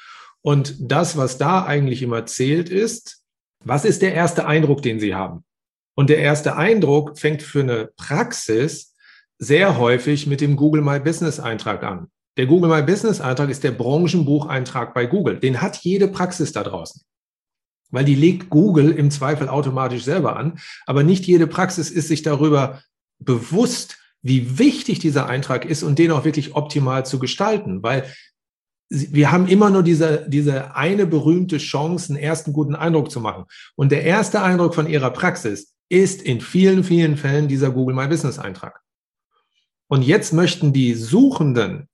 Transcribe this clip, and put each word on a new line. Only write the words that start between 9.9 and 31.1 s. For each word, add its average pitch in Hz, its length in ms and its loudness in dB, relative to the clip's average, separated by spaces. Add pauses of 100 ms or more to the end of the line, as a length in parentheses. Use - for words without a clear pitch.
mit 143 140 -2
dem 147 140 2
Google 151 280 2
My 143 180 0
Business 160 400 -4
Eintrag 110 420 -6
an. 92 240 -8 (300)
Der 127 100 0
Google 165 240 4
My 156 120 4
Business 196 380 0
Eintrag 135 280 -2
ist 131 160 -6
der 131 80 0
Branchenbucheintrag 143 1200 -2
bei 123 120 0
Google. 139 340 -2
Den 127 200 0
hat - 180 -4
jede 190 280 0
Praxis 180 460 -4
da 104 100 -6
draußen. - 400 -12 (880)
Weil 127 140 -2
die 143 100 4
legt 160 360 2
Google 156 420 6
im 147 180 2
Zweifel 143 380 -2
automatisch 131 560 -2
selber 135 320 -2
an. 151 240 -6 (260)
Aber 139 160 2
nicht 185 240 4
jede 170 200 6
Praxis 180 440 -2
ist 151 180 -4
sich 151 140 -2
darüber 143 580 2 (380)
bewusst, - 800 -2 (240)
wie 127 360 0
wichtig 240 400 2
dieser 139 300 0
Eintrag 127 360 -4
ist 156 180 -6
und 147 160 0
den 165 120 4
auch 165 140 0
wirklich 151 300 -2
optimal 135 520 -2
zu 131 120 -4
gestalten. 190 640 -4
Weil 131 220 -2 (840)
sie, 143 240 -6
wir 147 180 4
haben 180 160 2
immer 202 240 6
nur 190 120 4
diese, 160 460 2
diese 139 460 -2
eine 185 320 0
berühmte 160 520 0